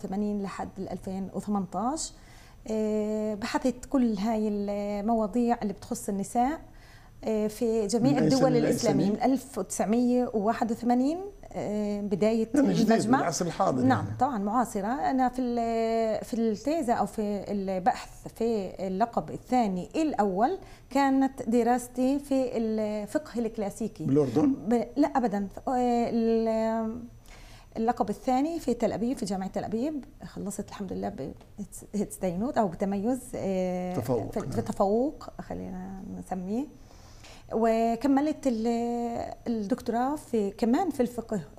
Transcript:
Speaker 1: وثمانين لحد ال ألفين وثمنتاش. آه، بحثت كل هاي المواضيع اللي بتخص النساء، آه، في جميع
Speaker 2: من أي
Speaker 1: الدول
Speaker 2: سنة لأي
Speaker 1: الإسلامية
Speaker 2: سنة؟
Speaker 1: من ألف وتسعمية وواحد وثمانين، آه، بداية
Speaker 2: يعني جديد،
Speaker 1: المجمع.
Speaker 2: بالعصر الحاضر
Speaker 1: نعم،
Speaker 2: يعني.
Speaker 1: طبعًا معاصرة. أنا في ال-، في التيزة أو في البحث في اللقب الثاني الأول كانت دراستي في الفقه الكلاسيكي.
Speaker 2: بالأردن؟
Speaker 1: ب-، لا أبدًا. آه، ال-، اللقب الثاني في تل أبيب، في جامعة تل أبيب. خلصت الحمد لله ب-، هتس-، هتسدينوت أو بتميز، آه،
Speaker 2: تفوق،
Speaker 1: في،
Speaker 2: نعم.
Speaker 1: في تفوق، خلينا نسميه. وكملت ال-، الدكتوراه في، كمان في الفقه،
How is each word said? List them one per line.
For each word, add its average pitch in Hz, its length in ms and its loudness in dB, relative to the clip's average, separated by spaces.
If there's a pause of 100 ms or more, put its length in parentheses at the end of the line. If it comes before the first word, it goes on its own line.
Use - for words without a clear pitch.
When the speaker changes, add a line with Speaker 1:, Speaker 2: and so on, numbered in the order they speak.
Speaker 1:
وثمانين 208 380 -2
لحد 190 260 -6 (100)
ال 190 100 -6
ألفين 190 460 -8
وثمنتاش. 202 800 -4 (560)
آه، 214 640 0
بحثت 247 400 -2 (160)
كل 240 280 4
هاي 214 300 0
المواضيع 208 1120 0
اللي 202 100 -2
بتخص - 360 -8
النساء، 240 520 0 (640)
آه، 220 220 0
في 220 400 0
جميع 240 260 4
Speaker 2:
من - 60 4
أي - 60 4
Speaker 1:
الدول 262 160 4
Speaker 2:
سنة 262 80 6
لأي 247 100 4
Speaker 1:
الإسلامية 160 480 2
Speaker 2:
سنة؟ 208 80 2
Speaker 1:
من - 80 -4
ألف 254 360 0
وتسعمية 240 760 2
وواحد 220 380 0
وثمانين، 247 460 2 (340)
آه، 208 480 -2
بداية 208 540 2
Speaker 2:
يعني 269 200 6
جديد، 220 180 6
Speaker 1:
المجمع. 226 260 4
Speaker 2:
بالعصر 170 280 0
الحاضر 165 360 2
Speaker 1:
نعم، 247 220 4
Speaker 2:
يعني. - 140 -6
Speaker 1:
طبعًا 254 200 2
معاصرة. 208 480 0 (240)
أنا 254 180 4
في 254 140 -2
ال-، 226 800 0
في - 100 -8
التيزة 233 580 2
أو 208 140 2
في 208 460 -2
البحث 190 560 0 (260)
في 220 360 0 (160)
اللقب 190 440 -2
الثاني 190 640 0
الأول 247 640 2 (320)
كانت 269 580 4
دراستي 247 680 2
في 269 380 0
الفقه 220 800 -2
الكلاسيكي. 214 640 -4
Speaker 2:
بالأردن؟ 143 500 4 (140)
Speaker 1:
ب-، 233 160 4 (120)
لا 285 120 4
أبدًا. 202 400 0 (200)
آه، 247 440 2
ال-، 226 880 0 (760)
اللقب 226 340 0
الثاني 277 500 0
في 247 140 0
تل 226 180 0
أبيب، 240 260 -2
في 226 60 -4
جامعة 190 240 -4
تل - 160 -4
أبيب. 247 400 -4 (200)
خلصت 190 440 -8
الحمد 185 240 -8
لله 190 160 -4
ب-، 196 240 -8 (280)
هتس-، - 400 -8
هتسدينوت 208 580 -2
أو 214 100 4
بتميز، 202 500 -2 (160)
آه، 180 600 -2
Speaker 2:
تفوق، 120 360 -2
Speaker 1:
في، - 80 -4
Speaker 2:
نعم. - 100 -6
Speaker 1:
في 220 120 -2
تفوق، 220 680 0 (100)
خلينا 185 640 -10 (160)
نسميه. 185 480 -4 (840)
وكملت 233 920 2
ال-، 233 880 -2 (120)
الدكتوراه 240 720 -2
في، 208 340 0
كمان 285 400 2
في - 100 -2
الفقه، 220 400 -2 (180)